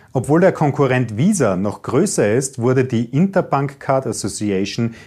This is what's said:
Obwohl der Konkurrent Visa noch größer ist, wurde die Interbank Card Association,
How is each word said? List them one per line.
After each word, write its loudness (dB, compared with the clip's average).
Obwohl 2
der 6
Konkurrent 0
Visa 2
noch -4
größer 0
ist, -2
wurde 2
die -2
Interbank -2
Card -2
Association, -4